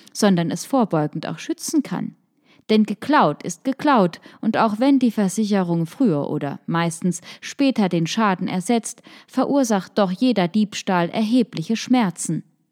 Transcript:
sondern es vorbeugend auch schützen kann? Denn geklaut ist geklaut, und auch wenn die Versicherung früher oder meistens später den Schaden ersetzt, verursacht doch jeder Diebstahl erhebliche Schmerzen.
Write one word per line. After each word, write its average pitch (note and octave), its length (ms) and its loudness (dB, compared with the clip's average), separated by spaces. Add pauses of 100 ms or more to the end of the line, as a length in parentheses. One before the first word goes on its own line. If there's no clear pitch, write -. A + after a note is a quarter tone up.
(120)
sondern F3 380 2
es - 160 -8
vorbeugend E3 600 -2
auch D#3+ 120 -8
schützen - 440 -4
kann? - 320 -6 (560)
Denn G#3+ 140 4
geklaut G#3 580 0
ist - 220 -10
geklaut, C4 560 2 (200)
und G#3+ 160 -2
auch G#3 220 0
wenn C4+ 200 4
die B3 120 2
Versicherung F#3+ 760 0
früher D#3+ 440 0
oder C#3+ 360 -6
meistens E3+ 540 -2 (200)
später A#3+ 480 0
den E3+ 180 0
Schaden G3 420 -2
ersetzt, A3 540 -4 (240)
verursacht B3+ 720 0
doch G3 120 2
jeder G3+ 380 0
Diebstahl F#3 600 0
erhebliche A3 680 -2
Schmerzen. G3+ 680 -2 (260)